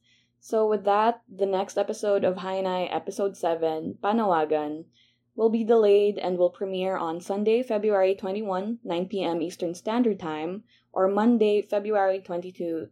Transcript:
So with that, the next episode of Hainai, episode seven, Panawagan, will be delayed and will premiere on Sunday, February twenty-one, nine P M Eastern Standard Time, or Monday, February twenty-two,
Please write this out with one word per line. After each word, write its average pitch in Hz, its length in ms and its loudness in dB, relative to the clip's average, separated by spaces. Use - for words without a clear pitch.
So 220 260 0
with 208 200 0
that, 214 420 2
the 190 180 -4
next 196 320 -2
episode 202 460 0
of 185 140 0
Hainai, 185 520 -4
episode 196 460 -4
seven, 165 680 -2
Panawagan, 160 840 0
will 226 140 4
be 226 120 0
delayed 208 540 6
and 180 180 -2
will 175 140 4
premiere 190 480 -4
on 165 240 -4
Sunday, 214 400 0
February 208 540 2
twenty-one, 202 680 -4
nine 180 240 -4
P 190 160 -4
M 170 160 -2
Eastern 175 360 -6
Standard 220 440 0
Time, 170 440 -8
or 185 160 2
Monday, 208 540 2
February 202 580 0
twenty-two, 175 720 -8